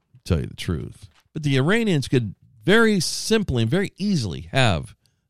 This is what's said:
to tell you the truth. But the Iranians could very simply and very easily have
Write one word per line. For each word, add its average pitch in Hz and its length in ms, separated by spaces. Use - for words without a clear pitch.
to - 100
tell 82 160
you 58 80
the - 80
truth. - 520
But 156 100
the 139 140
Iranians 175 500
could 120 260
very 214 360
simply 151 640
and 113 60
very 180 280
easily 107 560
have 98 420